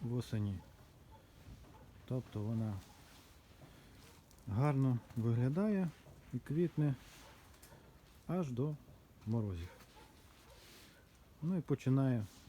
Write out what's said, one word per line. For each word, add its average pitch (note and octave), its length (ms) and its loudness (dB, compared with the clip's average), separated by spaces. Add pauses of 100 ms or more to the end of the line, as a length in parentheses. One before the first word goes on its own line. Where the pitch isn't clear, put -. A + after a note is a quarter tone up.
восені. A2+ 540 0 (1500)
Тобто B2+ 320 -4
вона A2 340 0 (1700)
гарно C3+ 500 4 (180)
виглядає C#3+ 760 2 (440)
і B2 60 -2
квітне D3+ 560 2 (1300)
аж D#3+ 240 0
до C#3+ 240 0 (500)
морозів. G2+ 440 0 (1700)
Ну F3 160 2
і D3+ 40 2
починає, C3 640 4 (240)